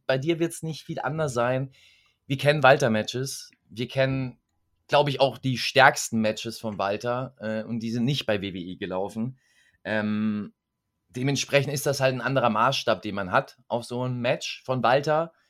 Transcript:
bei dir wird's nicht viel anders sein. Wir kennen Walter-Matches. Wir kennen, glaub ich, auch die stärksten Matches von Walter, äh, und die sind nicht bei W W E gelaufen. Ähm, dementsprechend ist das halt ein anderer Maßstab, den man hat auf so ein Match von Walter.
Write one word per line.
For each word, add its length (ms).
bei 100
dir 220
wird's 240
nicht 200
viel 140
anders 360
sein. 360
Wir 120
kennen 240
Walter-Matches. 880
Wir 180
kennen, 520
glaub 200
ich, 120
auch 160
die 220
stärksten 640
Matches 360
von 200
Walter, 600
äh, 260
und 160
die 100
sind 160
nicht 180
bei 160
W 140
W 40
E 180
gelaufen. 600
Ähm, 680
dementsprechend 640
ist 100
das 160
halt 140
ein 80
anderer 260
Maßstab, 540
den 120
man 160
hat 280
auf 160
so 200
ein 160
Match 440
von 180
Walter. 520